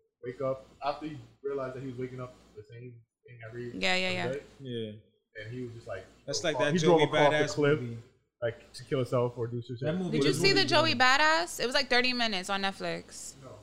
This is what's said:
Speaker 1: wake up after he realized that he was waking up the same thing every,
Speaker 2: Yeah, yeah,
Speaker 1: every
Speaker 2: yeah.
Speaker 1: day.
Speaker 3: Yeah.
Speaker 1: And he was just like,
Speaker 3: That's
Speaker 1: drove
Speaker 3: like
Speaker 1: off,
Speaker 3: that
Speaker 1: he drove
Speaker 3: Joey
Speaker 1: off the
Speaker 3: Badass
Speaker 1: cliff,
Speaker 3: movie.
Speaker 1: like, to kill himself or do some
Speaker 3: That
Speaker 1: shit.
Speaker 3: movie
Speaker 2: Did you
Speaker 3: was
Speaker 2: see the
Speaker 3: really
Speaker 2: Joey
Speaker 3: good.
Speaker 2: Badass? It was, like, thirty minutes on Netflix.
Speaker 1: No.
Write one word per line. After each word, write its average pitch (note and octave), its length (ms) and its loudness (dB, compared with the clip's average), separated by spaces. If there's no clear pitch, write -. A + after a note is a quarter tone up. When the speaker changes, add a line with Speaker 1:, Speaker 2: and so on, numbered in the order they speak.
Speaker 1:
wake B2+ 180 -10
up C3+ 240 -4
after D3 240 -4
he D3+ 100 -10
realized C3+ 320 -6
that B2+ 80 -10
he C3+ 60 -10
was A#2+ 80 -12
waking B2+ 220 -8
up B2 160 -12
the G#2 160 -16
same A#2+ 220 -16
thing A#2+ 120 -20
every, A#2+ 280 -10
Speaker 2:
Yeah, F#3 200 0
yeah, F#3 120 0
Speaker 1:
every F#3 80 -2
Speaker 2:
yeah. F3+ 160 -2
Speaker 1:
day. C#3+ 80 -6
Speaker 3:
Yeah. A#2 300 -8
Speaker 1:
And A2+ 100 -12
he B2+ 100 -8
was A2+ 100 -10
just A2+ 140 -18
like, G2 180 -10
Speaker 3:
That's C#3+ 160 -4
Speaker 1:
drove D#3+ 120 2
Speaker 3:
like - 80 -4
Speaker 1:
off, - 60 -
Speaker 3:
that D3 60 4
Speaker 1:
he F3+ 60 4
drove D#3+ 200 8
Speaker 3:
Joey D3 80 6
Speaker 1:
off C#3 40 -10
the D3+ 60 4
Speaker 3:
Badass C#3+ 120 2
Speaker 1:
cliff, D3 300 4
Speaker 3:
movie. A#2 180 -8
Speaker 1:
like, - 320 -6
to - 120 -14
kill C#3 140 -2
himself B2 380 0
or A#2 100 -4
do A#2+ 140 -6
some A#2+ 200 -10
Speaker 3:
That - 120 -2
Speaker 1:
shit. F#3 40 -2
Speaker 3:
movie - 200 -4
Speaker 2:
Did - 60 2
you - 60 4
Speaker 3:
was - 100 0
Speaker 2:
see F#4+ 100 4
the G4+ 60 4
Speaker 3:
really F#4+ 120 4
Speaker 2:
Joey D#4 260 4
Speaker 3:
good. B3 80 0
Speaker 2:
Badass? D#4 580 4
It - 60 -2
was, B3+ 100 -2
like, C#4+ 140 0
thirty B3 240 2
minutes A3 360 -2
on G3 120 -2
Netflix. F3+ 720 -6
Speaker 1:
No. C3 60 -18